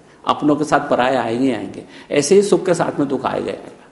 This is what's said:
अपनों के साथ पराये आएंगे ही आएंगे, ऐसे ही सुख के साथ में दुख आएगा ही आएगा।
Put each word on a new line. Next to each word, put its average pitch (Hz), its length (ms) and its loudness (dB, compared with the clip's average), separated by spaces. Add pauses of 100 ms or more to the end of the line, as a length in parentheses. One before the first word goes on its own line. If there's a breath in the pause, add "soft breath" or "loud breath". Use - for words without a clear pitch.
(240 soft breath)
अपनों 147 320 0
के 151 80 -2
साथ 143 260 0
पराये 127 280 2
आएंगे 117 280 -2
ही 131 80 2
आएंगे, 101 320 -10 (260 loud breath)
ऐसे 143 240 2
ही 202 80 8
सुख 180 220 0
के 185 80 0
साथ 160 260 -2
में 143 80 0
दुख 135 180 -4
आएगा 98 200 -4
ही 98 120 -6
आएगा। - 340 -20